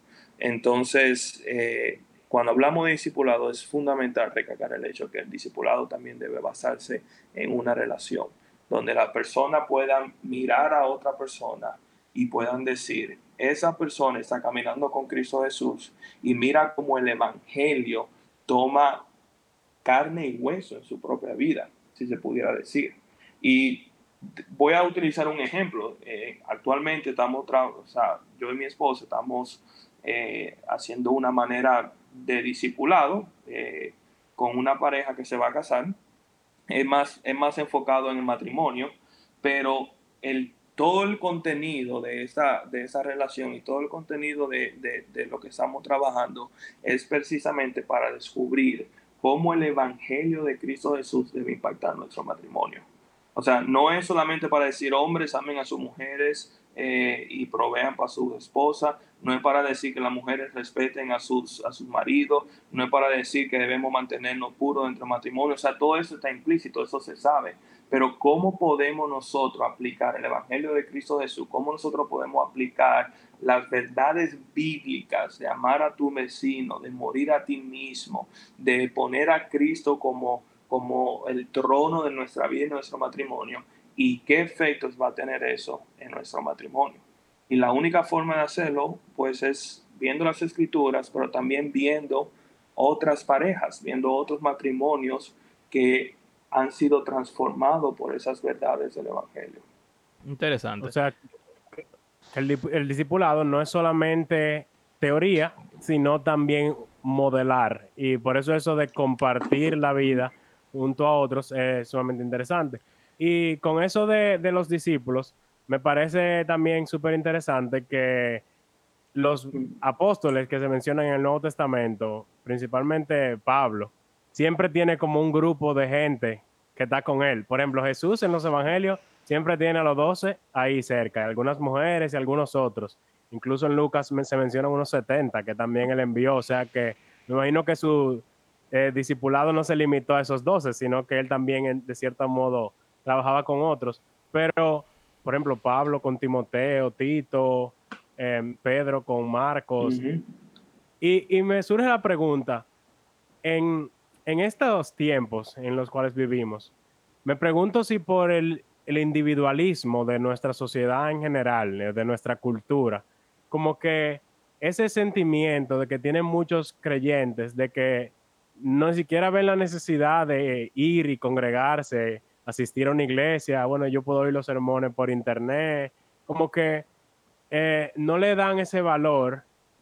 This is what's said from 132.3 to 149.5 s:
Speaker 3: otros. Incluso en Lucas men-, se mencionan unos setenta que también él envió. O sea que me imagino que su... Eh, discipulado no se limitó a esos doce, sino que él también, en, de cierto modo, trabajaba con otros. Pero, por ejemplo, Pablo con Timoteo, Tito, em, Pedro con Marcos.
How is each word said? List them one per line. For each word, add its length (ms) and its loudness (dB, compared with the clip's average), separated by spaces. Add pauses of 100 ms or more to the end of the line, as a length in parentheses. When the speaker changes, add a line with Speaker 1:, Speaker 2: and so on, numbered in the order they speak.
Speaker 3:
otros. 420 -2 (320)
Incluso 380 -2
en 80 2
Lucas 360 0
men-, 140 0
se 120 0
mencionan 340 0
unos 180 -2
setenta 540 0
que 100 -6
también 380 0
él 80 2
envió. 380 2
O 40 0
sea 240 -2
que 300 -2 (320)
me 80 -2
imagino 280 4
que 120 0
su... 480 2 (480)
Eh, 200 4
discipulado 640 2
no 100 2
se 120 0
limitó 400 2
a 60 4
esos 220 -2
doce, 300 2
sino 320 0
que 140 0
él 80 -2
también, 400 0
en, 180 -2
de 80 -8
cierto 340 -4
modo, 460 0 (300)
trabajaba 400 2
con 180 0
otros. 400 -2 (300)
Pero, 540 2 (380)
por 100 -2
ejemplo, 240 0
Pablo 440 2
con 160 -2
Timoteo, 760 0
Tito, 800 0 (440)
em, 440 -2
Pedro 400 0
con 280 -2
Marcos. 680 0